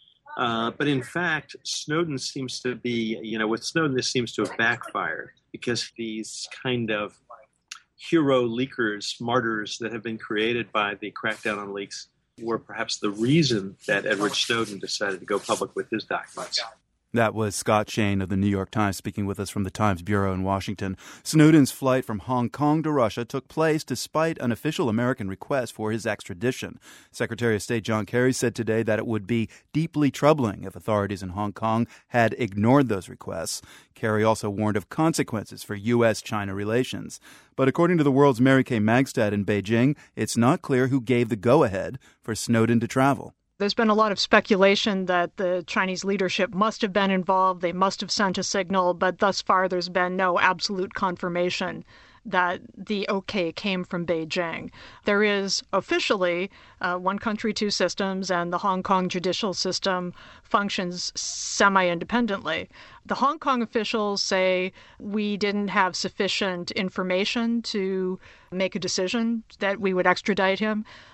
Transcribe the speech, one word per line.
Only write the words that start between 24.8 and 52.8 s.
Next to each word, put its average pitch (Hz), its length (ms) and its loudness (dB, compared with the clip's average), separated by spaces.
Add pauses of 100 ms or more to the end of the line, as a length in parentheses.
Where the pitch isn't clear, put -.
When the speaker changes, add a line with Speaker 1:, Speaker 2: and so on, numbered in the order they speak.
Speaker 2:
American 113 400 0
request 120 460 -4
for 107 180 -4
his 110 140 -4
extradition. 104 760 -4 (300)
Secretary 117 440 0
of 101 80 0
State 117 220 -2
John 107 220 0
Kerry 123 260 2
said 123 220 0
today 110 280 0
that 107 160 2
it 107 80 -4
would 110 200 -4
be 113 240 0 (240)
deeply 151 360 2
troubling 127 540 2
if 95 100 -10
authorities 101 480 0
in 95 60 -6
Hong 101 240 -6
Kong 113 340 0 (220)
had 113 300 4
ignored 117 500 4
those 98 220 -4
requests. - 500 -8 (340)
Kerry 107 300 0
also 110 240 2
warned 104 300 0
of 95 100 -6
consequences 127 760 -2
for - 120 -8
U 117 320 2
S 107 160 0
China 101 320 -6
relations. 107 640 -4 (360)
But 135 120 4
according 170 300 4
to 151 60 6
the 143 60 4
world's 135 300 6
Mary 131 240 6
Kay 123 140 0
Magstad 113 540 2
in 104 120 0
Beijing, 113 540 2 (180)
it's 110 220 -2
not 127 240 4
clear 131 240 2
who 131 160 0
gave 120 260 2
the 117 80 -2
go-ahead 101 640 2 (240)
for 113 120 -6
Snowden 113 460 4
to 117 80 0
travel. - 460 2 (240)
Speaker 3:
There's 202 160 0
been 220 160 4
a 208 40 4
lot 214 160 4
of 190 80 -2
speculation 196 880 4
that 175 300 0
the 180 320 -2
Chinese 185 360 -2
leadership 190 480 0
must 208 300 0
have 202 100 0
been 196 200 2
involved, 185 480 2
they 170 120 0
must 185 280 0
have 196 100 -6
sent 190 260 0
a 196 60 -2
signal, 185 500 0
but 175 280 -2
thus 196 200 2
far 190 280 2
there's 180 220 -4
been 180 260 0
no 185 240 2
absolute 185 540 0
confirmation 180 920 -4 (400)
that 180 360 0 (160)
the 196 320 -4